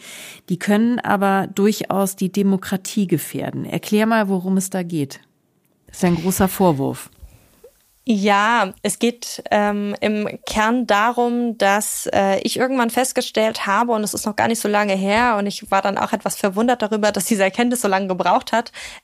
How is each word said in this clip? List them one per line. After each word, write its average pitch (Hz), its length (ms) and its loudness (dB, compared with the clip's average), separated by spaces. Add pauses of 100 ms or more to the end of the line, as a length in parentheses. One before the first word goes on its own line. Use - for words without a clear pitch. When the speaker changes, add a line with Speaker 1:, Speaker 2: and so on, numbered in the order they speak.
(500)
Speaker 1:
die 180 80 -2
können 226 420 2
aber 196 460 2
durchaus 196 720 0
die 185 140 -2
Demokratie 196 760 0
gefährden. 139 580 -4
Erklär 208 400 0
mal, 220 240 2
worum 190 300 0
es 190 100 -2
da 190 140 -4
geht. 165 380 -6 (680)
Das - 100 -20
ist - 60 -14
ja 180 80 4
ein 175 60 2
großer 185 320 2
Vorwurf. 139 600 0 (1000)
Speaker 2:
Ja, 208 680 2 (100)
es 202 160 -2
geht, - 520 -4
ähm, 208 500 0
im 214 260 0 (180)
Kern 226 420 0
darum, 240 720 0
dass, 202 540 0
äh, 196 280 2
ich - 160 -4
irgendwann 254 340 0
festgestellt 226 760 -2
habe, 226 260 2
und 214 100 0
es 208 120 -4
ist - 120 -6
noch 208 80 -4
gar 226 140 2
nicht 226 100 -2
so 214 100 -2
lange 208 260 2
her, 208 440 2
und 202 80 -2
ich 202 240 -8
war 196 120 2
dann 196 160 0
auch 208 140 -2
etwas 202 220 -2
verwundert 226 480 0
darüber, 208 300 2
dass 190 140 -4
diese 196 180 2
Erkenntnis 240 380 0
so 208 60 2
lange 190 200 0
gebraucht 185 440 0
hat. 233 200 0 (320)